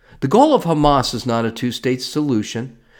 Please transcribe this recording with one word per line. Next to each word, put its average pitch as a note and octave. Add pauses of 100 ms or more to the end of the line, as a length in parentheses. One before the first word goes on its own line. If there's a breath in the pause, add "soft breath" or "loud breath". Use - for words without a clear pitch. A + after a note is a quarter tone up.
(200 soft breath)
The C3+
goal C4+
of F#3
Hamas D3
is A#2+
not A#2
a A2
two-state B2+
solution. B2+ (220 loud breath)